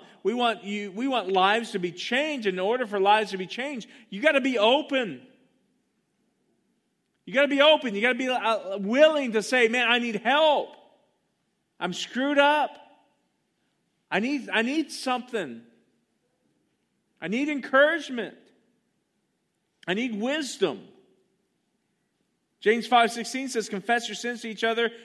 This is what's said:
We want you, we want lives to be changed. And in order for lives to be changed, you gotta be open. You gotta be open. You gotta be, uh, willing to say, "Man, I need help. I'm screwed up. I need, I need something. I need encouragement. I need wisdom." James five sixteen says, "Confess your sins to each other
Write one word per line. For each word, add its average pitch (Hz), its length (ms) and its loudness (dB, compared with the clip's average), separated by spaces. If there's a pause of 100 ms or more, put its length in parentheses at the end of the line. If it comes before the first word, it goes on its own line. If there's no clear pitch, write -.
(240)
We 202 100 0
want 240 300 -2
you, 202 280 -8
we 220 160 -6
want 226 220 -2
lives 196 420 2
to 202 80 -4
be 180 120 -4
changed. 277 540 -4
And 185 100 0
in 180 40 -4
order 233 260 -2
for 202 140 -4
lives 202 320 4
to 196 60 -6
be 185 100 -8
changed, 254 420 -10 (200)
you 196 120 -12
gotta 294 180 4
be 254 200 0
open. 233 680 0 (2000)
You 175 80 -10
gotta 277 160 4
be 277 100 2
open. 285 360 4
You 196 60 -2
gotta 247 140 2
be, 254 140 -4
uh, 202 480 -2
willing 262 560 4
to 220 80 0
say, 240 260 4
"Man, 240 220 0
I 240 100 4
need 233 180 -4
help. 285 580 2 (1040)
I'm 180 140 -6
screwed 277 440 -4
up. 285 400 2 (1300)
I 170 100 -2
need, 240 300 -4
I 196 120 0
need 285 300 -2
something. 180 720 -6 (1600)
I 160 80 -8
need 254 220 -2
encouragement. 277 880 0 (1500)
I 170 60 -2
need 226 280 -4
wisdom." 220 640 -4 (1700)
James 226 280 0
five 233 240 4
sixteen 254 380 -8
says, 226 200 -4
"Confess 233 380 -2
your 208 80 -10
sins 233 260 -8
to 233 80 -10
each 220 140 -8
other 226 280 0 (140)